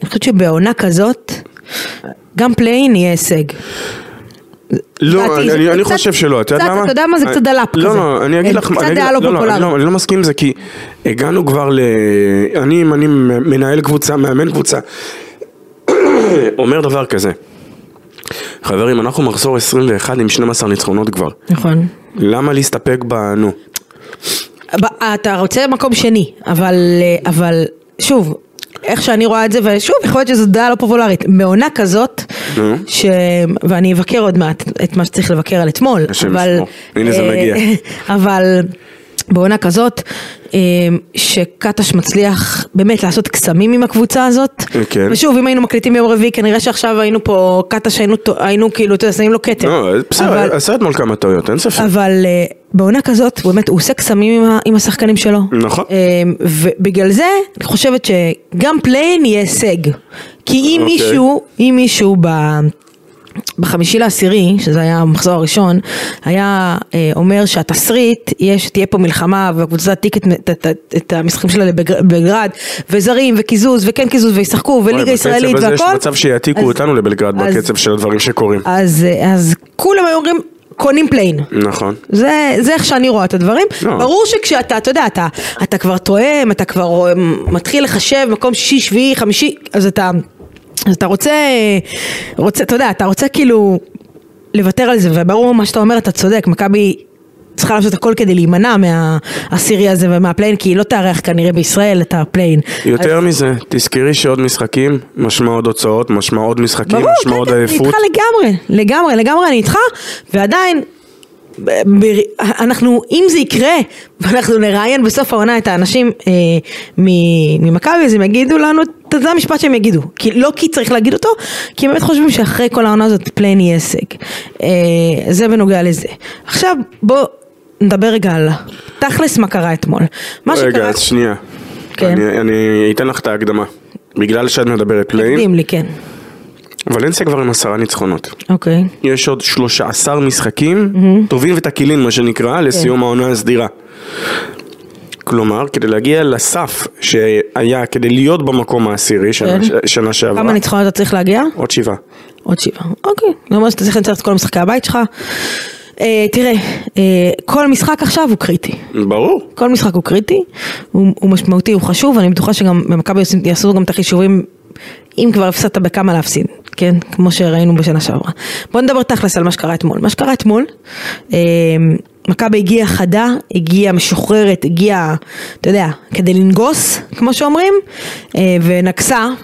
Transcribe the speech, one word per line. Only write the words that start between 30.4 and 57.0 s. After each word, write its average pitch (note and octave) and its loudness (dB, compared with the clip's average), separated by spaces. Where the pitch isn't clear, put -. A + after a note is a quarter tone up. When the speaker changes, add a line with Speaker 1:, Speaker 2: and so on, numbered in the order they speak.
Speaker 1:
דעה A3+ 2
לא A#3+ 2
פופולרית, A3+ 0
בעונה F#3+ 4
כזאת, G#3+ 0
Speaker 2:
נו. G#2+ 0
Speaker 1:
ש-, - -4
ואני F#3 2
אבקר F#3 0
עוד G3 2
מעט D#3+ -2
את F3 -2
מה F3 0
שצריך - -2
לבקר D#3+ -2
על D#3+ 0
אתמול, G#3 0
Speaker 2:
השם - -4
Speaker 1:
אבל, F#3 0
Speaker 2:
ישמור. F3 0
הנה A2+ 0
זה A2+ 2
Speaker 1:
אה, A2 0
Speaker 2:
מגיע. A2 0
Speaker 1:
<laughs> - -6
אבל F#3 2
בעונה F#3 2
כזאת, G#3 0
אה, F#3+ 2
שקטש G3+ -2
מצליח F#3+ 0
באמת G#3 2
לעשות G3 -2
קסמים F#3 0
עם B3 2
הקבוצה A#3+ 0
הזאת, C4 0
Speaker 2:
כן. G2+ 0
Speaker 1:
ושוב, B3+ 2
אם B3+ 2
היינו B3+ 2
מקליטים A#3+ 0
ביום A#3 2
רביעי, A3+ 2
כנראה G#3+ 0
שעכשיו A3+ -2
היינו G#3+ 0
פה, F#3 2
קטש A3 -2
היינו G#3+ 2
טו-, G#3+ -2
היינו G#3 0
כאילו, G#3 0
אתה G#3 0
יודע, G#3 0
שמים G#3+ 2
לו A3+ 0
כתם. - -2
Speaker 2:
לא, C3 0
בסדר, - -2
Speaker 1:
אבל G3+ 0
Speaker 2:
עשה D#3 0
אתמול G3+ 0
כמה A2+ -2
טעויות, F#2+ 0
אין A2+ 0
ספק. A3 -2
Speaker 1:
אבל, G3 2
אה, F3 0
בעונה G3 4
כזאת, B3+ 0
באמת, F#3 2
הוא F#3+ 2
עושה E3 0
קסמים A3+ 2
עם A3+ 4
ה-, A3 2
עם A3 2
השחקנים G#3+ 2
שלו. G#3 2
Speaker 2:
נכון. A2+ 0
Speaker 1:
אה, F#3+ -2
ובגלל F#3 0